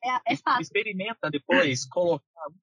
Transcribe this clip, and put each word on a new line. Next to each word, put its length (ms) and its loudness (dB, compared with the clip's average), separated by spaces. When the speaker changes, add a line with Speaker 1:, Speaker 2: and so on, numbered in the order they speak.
Speaker 1:
é, 300 0
é 20 4
fato. 260 0
Speaker 2:
experimenta 720 -4
depois 560 0
colocar 380 0
o 140 -14